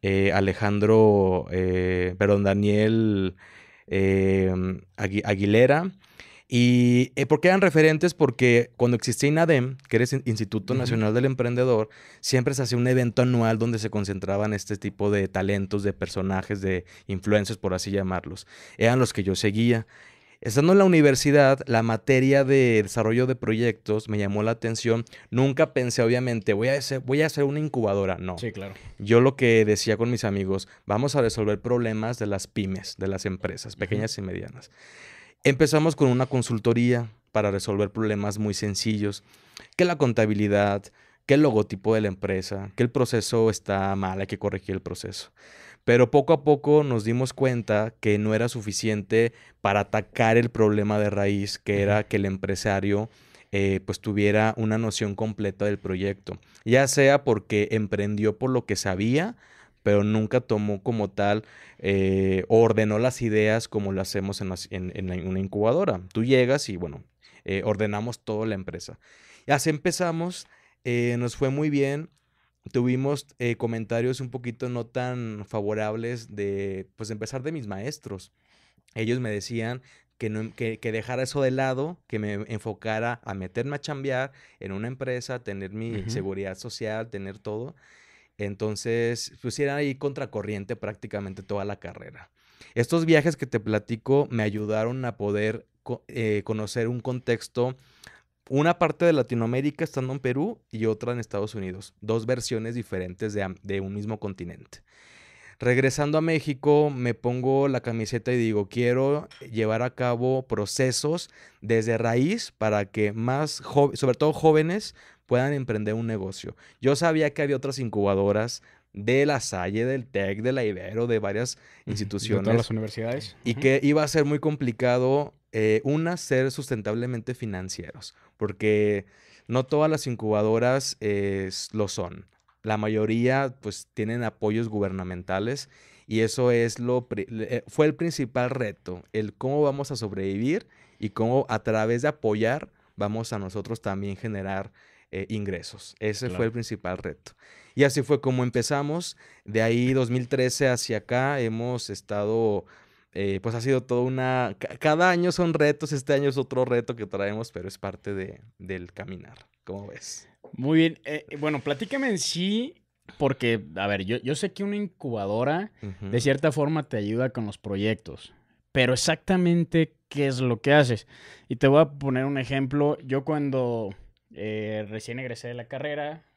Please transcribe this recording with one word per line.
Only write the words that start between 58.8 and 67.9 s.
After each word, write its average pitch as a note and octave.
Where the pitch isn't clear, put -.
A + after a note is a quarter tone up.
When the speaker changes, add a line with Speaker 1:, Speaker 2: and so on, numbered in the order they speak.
Speaker 1:
pero G#2
nunca A2
tomó G#2
como G#2+
tal, G#2
eh, F#2+
ordenó G#2+
las B2
ideas G#2+
como G2+
lo F#2+
hacemos G2
en G2
las, F#2
en, F2+
en F#2+
la, F2+
en F2+
una F#2
incubadora. G#2+
Tú A2
llegas B2+
y, F#2+
bueno, D#2+
eh, F#2+
ordenamos G#2+